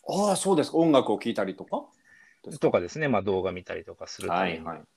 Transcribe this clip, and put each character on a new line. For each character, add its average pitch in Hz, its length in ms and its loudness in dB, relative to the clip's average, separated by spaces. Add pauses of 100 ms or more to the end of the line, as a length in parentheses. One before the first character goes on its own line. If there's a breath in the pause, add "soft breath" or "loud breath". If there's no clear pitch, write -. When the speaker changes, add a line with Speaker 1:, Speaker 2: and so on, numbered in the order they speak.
Speaker 1:
あ 196 240 2
あ、 175 40 2
そ 190 180 2
う - 20 6
で 143 80 4
す - 80 -6
か。 165 60 2
音 165 120 6
楽 123 220 6
を 101 60 0
聴 117 120 -4
い 101 40 -4
た 101 100 0
り 92 100 -6
と 90 100 -14
か 294 200 -6 (580 soft breath)
で - 100 -16
す 156 60 -14
か？ 160 80 0
Speaker 2:
と 131 60 4
か 104 80 4
で 87 80 -6
す - 100 -10
ね。 151 100 0
ま 107 120 4
あ、 - 20 -10
動 95 200 0
画 92 100 -2
見 90 100 -10
た 87 120 -10
り 85 100 -10
と - 100 -16
か - 120 -16
す - 160 -16
る 95 60 -4
た 90 140 2
め 85 160 -2
に、 80 60 -14
Speaker 1:
は 82 100 -8
い、 - 40 -12
は - 40 -18
い。 - 40 -20 (100)